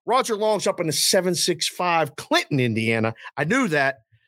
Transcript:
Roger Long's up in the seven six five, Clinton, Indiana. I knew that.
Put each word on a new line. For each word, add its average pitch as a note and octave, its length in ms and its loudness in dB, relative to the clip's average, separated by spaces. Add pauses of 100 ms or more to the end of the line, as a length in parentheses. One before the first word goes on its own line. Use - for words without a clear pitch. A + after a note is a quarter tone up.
Roger A#3+ 280 0
Long's G#3+ 300 0
up G3+ 140 -2
in E3+ 80 -2
the D#3 40 0
seven F3+ 440 2
six E3+ 320 -2
five, E3 480 0
Clinton, - 440 0
Indiana. A2+ 540 0 (240)
I C#3 60 -2
knew A#3 240 0
that. C#3 300 0 (300)